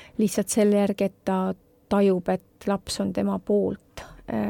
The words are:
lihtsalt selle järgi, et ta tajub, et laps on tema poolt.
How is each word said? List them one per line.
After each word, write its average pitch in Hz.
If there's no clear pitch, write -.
lihtsalt 214
selle 208
järgi, 196
et -
ta 190
tajub, 196
et -
laps 196
on 196
tema 196
poolt. 202